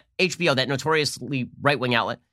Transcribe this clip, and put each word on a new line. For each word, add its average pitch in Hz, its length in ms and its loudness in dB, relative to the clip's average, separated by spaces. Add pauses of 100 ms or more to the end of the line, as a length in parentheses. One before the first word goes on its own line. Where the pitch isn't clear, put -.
(180)
H 180 200 0
B 170 120 2
O, 143 40 6
that 131 140 0
notoriously 139 800 -2 (120)
right-wing 127 340 2
outlet 113 240 0 (140)